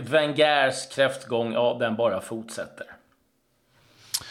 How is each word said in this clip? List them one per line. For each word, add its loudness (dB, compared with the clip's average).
Wengers 2
kräftgång, 0
ja, 2
den 0
bara 0
fortsätter. -12